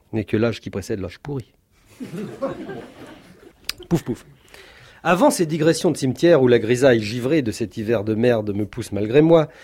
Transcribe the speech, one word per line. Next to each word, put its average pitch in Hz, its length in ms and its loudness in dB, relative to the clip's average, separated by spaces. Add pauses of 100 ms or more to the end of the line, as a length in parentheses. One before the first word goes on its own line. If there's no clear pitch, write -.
(140)
n'est 110 100 -4
que - 140 -2
l'âge 113 220 -2
qui - 100 -14
précède 101 280 -8
l'âge 92 200 -12
pourri. 139 340 -12 (2500)
Pouf, 165 120 0
pouf. - 220 -10 (800)
Avant 185 260 4
ces 196 140 0
digressions 160 460 0
de 147 60 -2
cimetière 143 460 2
où 127 60 6
la 120 100 6
grisaille 120 440 2
givrée 123 400 -2
de 107 100 -4
cet 104 240 -8
hiver 107 280 -2
de 110 100 -2
merde 110 400 0
me 104 100 -4
pousse 104 280 -12
malgré 107 280 2
moi, 160 280 4 (160)